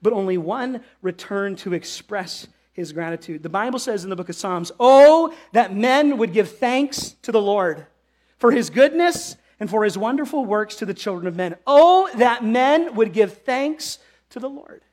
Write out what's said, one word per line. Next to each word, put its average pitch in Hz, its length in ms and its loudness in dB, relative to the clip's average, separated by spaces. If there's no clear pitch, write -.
but 214 100 2
only 190 240 -4
one 233 480 -8
returned 196 600 -8
to 180 120 -8
express - 760 -10
his 160 180 -12
gratitude. 165 500 -10
The 165 60 -12
Bible 226 300 -4
says 220 260 -6
in 190 60 -10
the 185 60 -8
book 175 120 -12
of 170 80 -12
Psalms, 180 420 -6
"Oh, 294 560 8
that 196 220 0
men 262 440 2
would 202 160 -2
give 202 240 0
thanks 262 640 -4
to 240 100 -8
the 226 80 2
Lord 190 460 -2
for 240 160 4
his 240 160 -2
goodness 302 680 2
and 214 120 -8
for 214 140 0
his 202 120 -2
wonderful 262 480 -4
works 208 320 -4
to - 80 -8
the 190 80 -8
children 180 340 -8
of 175 80 -6
men." 175 220 -6
Oh, 339 500 6
that 240 280 2
men 262 500 0
would 214 200 -2
give 208 240 0
thanks 277 600 -6
to - 80 -16
the 262 120 -10
Lord. - 320 -20